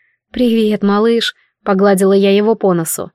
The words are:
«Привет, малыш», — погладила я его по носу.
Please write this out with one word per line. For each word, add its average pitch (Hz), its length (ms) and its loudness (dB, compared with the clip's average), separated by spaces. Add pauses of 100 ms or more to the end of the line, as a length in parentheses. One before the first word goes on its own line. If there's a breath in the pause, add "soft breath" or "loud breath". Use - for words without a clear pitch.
(320)
«Привет, 226 520 0
малыш», — 220 500 0 (300)
погладила 196 500 2
я 196 220 2
его 208 200 0
по 196 180 0
носу. - 400 -6